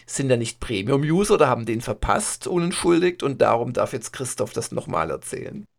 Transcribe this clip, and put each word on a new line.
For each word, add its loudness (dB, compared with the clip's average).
sind -2
ja 4
nicht -4
Premium-User 2
oder 6
haben 0
den -2
verpasst, -2
unentschuldigt, 2
und 0
darum 2
darf 0
jetzt -8
Christoph -6
das -6
nochmal -4
erzählen. -8